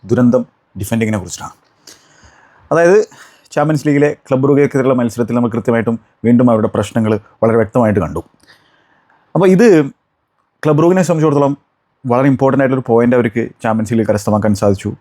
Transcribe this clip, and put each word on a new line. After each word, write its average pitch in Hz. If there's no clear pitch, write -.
ദുരന്തം 123
ഡിഫെൻഡിങ്ങിനെ 110
കുറിച്ചിട്ടാണ്. -
അതായത്, 170
ചാമ്പ്യൻസ് 151
ലീഗിലെ 147
ക്ലബ് 131
ബ്രൂഗെക്കെതിരെയുള്ള 135
മത്സരത്തിൽ 117
നമ്മൾ 120
കൃത്യമായിട്ടും 117
വീണ്ടും 120
അവരുടെ 110
പ്രശ്നങ്ങൾ 110
വളരെ 113
വ്യക്തമായിട്ട് 107
കണ്ടു. 85
അപ്പോൾ 180
ഇത് 196
ക്ലബ് 151
ബ്രൂഗിനെ 180
സംബന്ധിച്ചിടത്തോളം 151
വളരെ 131
ഇമ്പോർട്ടൻ്റ് 135
ആയിട്ടുള്ളൊരു 131
പോയിന്റ് 120
അവർക്ക് 117
ചാമ്പ്യൻസ് 110
ലീഗ് 107
കരസ്ഥമാക്കാൻ 107
സാധിച്ചു. 101